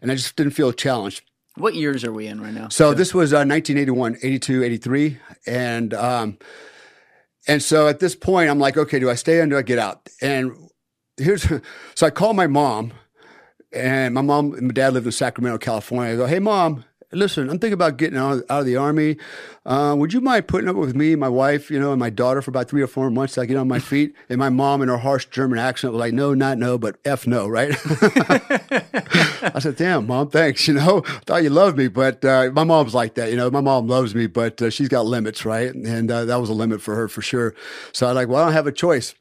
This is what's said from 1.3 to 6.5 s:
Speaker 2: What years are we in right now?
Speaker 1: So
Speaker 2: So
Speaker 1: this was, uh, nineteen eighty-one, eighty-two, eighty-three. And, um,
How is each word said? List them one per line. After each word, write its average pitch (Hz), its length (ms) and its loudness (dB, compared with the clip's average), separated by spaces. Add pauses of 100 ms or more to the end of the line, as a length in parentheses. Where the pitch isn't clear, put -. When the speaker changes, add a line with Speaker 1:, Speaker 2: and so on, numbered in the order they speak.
Speaker 2:
What 170 200 -2
years 143 280 -4
are 117 80 -6
we 107 140 -10
in 107 160 -12
right 107 120 -12
now? 110 160 -12
Speaker 1:
So 151 200 4
Speaker 2:
So 143 60 2
Speaker 1:
this 180 180 0
was, 165 180 2
uh, 147 120 4
nineteen 147 340 0
eighty-one, 127 460 -2
eighty-two, 131 400 -2
eighty-three. 123 560 -2 (260)
And, 117 480 -4
um, 113 460 -4 (1080)